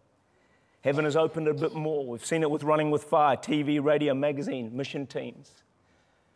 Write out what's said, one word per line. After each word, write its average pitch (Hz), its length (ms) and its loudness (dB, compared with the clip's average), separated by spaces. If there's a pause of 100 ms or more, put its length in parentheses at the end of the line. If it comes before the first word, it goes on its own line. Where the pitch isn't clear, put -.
(840)
Heaven 143 220 2
has 143 100 0
opened 156 320 2
a 151 60 2
bit 147 220 -2
more. 156 320 -4
We've 120 180 -10
seen 165 160 0
it 156 80 2
with 147 140 -2
Running 151 260 2
with 147 140 0
Fire, 147 320 4
T - 260 -2
V, 147 160 0
radio, 147 380 2
magazine, 135 600 -4
mission 139 300 -6
teams. - 480 -12 (840)